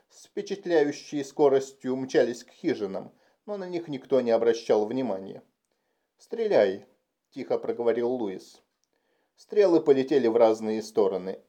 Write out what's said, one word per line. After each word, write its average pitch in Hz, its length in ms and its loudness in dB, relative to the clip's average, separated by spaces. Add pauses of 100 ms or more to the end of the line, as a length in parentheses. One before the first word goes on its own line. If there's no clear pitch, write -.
(100)
с - 160 -20
впечатляющей 160 960 -4
скоростью 131 720 0
мчались 131 480 -2
к - 60 -20
хижинам, 104 600 -6 (360)
но 208 100 -10
на 185 120 -10
них 170 200 -8
никто 131 320 -2
не 120 100 0
обращал 113 560 2
внимания. 107 560 -6 (760)
"Стреляй", 202 680 0 (480)
тихо 123 240 -6
проговорил 117 540 -4
Луис. 104 500 -10 (720)
Стрелы 185 440 2
полетели 135 480 4
в 113 80 2
разные 110 460 2
стороны. 95 680 -2